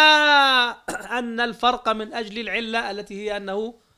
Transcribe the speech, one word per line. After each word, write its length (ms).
<clears throat> 480
أن 200
الفرق 500
من 240
أجل 260
العلة 520
التي 240
هي 220
أنه 420